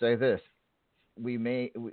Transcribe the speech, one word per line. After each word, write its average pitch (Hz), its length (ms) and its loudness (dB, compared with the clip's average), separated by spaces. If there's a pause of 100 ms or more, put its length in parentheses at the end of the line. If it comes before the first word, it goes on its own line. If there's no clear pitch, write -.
say 120 140 4
this, 113 260 2 (840)
we 123 140 -2
may, 123 400 -2
we, 117 160 -8